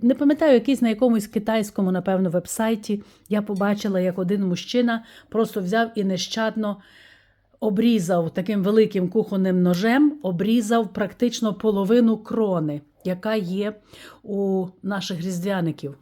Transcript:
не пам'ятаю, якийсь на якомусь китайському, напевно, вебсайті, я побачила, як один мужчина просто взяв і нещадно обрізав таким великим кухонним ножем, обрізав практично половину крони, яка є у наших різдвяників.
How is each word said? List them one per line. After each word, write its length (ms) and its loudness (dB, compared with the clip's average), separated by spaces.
не 120 4
пам'ятаю, 400 4
якийсь 280 2
на 60 4
якомусь 380 0
китайському, 640 -2
напевно, 380 0
вебсайті, 720 -2
я 140 0
побачила, 580 -2
як 180 0
один 260 0
мужчина 600 -2
просто 320 -2
взяв 340 0
і 100 -2
нещадно 720 -4
обрізав 720 2
таким 280 -2
великим 460 4
кухонним 540 0
ножем, 600 4
обрізав 680 0
практично 640 -2
половину 640 2
крони, 640 -2
яка 300 -4
є 400 -4
у 440 -2
наших 380 -6
різдвяників. 800 -4